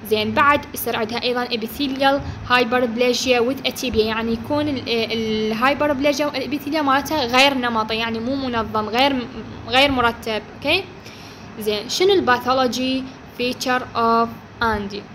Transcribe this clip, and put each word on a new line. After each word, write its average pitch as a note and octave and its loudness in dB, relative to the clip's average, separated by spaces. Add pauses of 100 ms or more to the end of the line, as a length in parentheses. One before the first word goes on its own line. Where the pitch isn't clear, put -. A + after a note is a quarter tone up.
زين، G#3+ 0
بعد C#4+ 4 (140)
يصير A#3 -4
عندها A3+ -4
أيضًا B3 0
ابيثيليال C4+ 0 (300)
هايبربليجيا B3 2
وذ C4 2 (100)
اتيبيا، A3+ 0
يعني A3+ -2
يكون D4 -2
ال-، B3+ -4
آه، A3+ 0
الهايبربليجيا C4 2
والابيثيليا C#4 -4
مالتها C#4 0
غير C4 6
نمطي، A3+ 0
يعني A3+ -2
مو B3 -2
منظم، A3 -2
غير C4 4
م-، B3 -2 (420)
غير C4+ 6
مرتب، A3+ 0 (140)
أوكي؟ F4 0 (760)
زين، G#3 -4
شنو G4 4
الباثولوجي C4 2 (340)
فيتشر B3+ -2 (140)
اوف A#3 2 (340)
أندي؟ G3+ -2 (120)